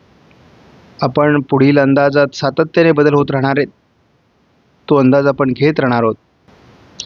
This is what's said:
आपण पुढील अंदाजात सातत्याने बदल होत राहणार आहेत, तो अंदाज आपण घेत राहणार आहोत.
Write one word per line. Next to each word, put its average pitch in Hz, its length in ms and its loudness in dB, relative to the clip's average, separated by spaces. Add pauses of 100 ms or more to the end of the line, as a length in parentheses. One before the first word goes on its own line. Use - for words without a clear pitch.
(1000)
आपण 147 400 0
पुढील 143 380 2
अंदाजात 139 560 0
सातत्याने 160 560 0
बदल 147 220 2
होत 143 180 0
राहणार 135 260 -2
आहेत, 143 100 -2 (1200)
तो 151 60 2
अंदाज 139 320 2
आपण 135 240 -2
घेत 151 280 -2
राहणार 123 240 -2
आहोत. 110 120 -2 (920)